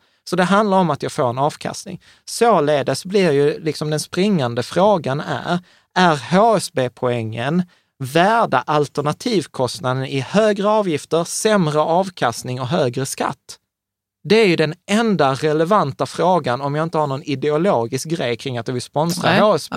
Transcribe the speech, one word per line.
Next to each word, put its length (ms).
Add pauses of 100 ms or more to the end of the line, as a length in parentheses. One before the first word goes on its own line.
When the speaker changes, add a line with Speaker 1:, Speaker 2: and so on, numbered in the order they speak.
(240)
Speaker 1:
Så 120
det 80
handlar 340
om 120
att 120
jag 100
får 180
en 80
avkastning. 640 (220)
Således 800
blir 280
ju 280
liksom 300
den 100
springande 640
frågan 580
är, 380 (360)
är 420
H 200
S 160
B-poängen 880 (360)
värda 680
alternativkostnaden 1400
i 160
högre 480
avgifter, 560
sämre 560
avkastning 800
och 80
högre 380
skatt? 520 (640)
Det 120
är 100
ju 100
den 180 (120)
enda 480
relevanta 720
frågan 540
om 140
jag 80
inte 160
har 80
någon 160
ideologisk 840
grej 280
kring 220
att 100
jag 40
vill 100
sponsra 480
Speaker 2:
Nej, 100
Speaker 1:
H 140
S 160
B. 60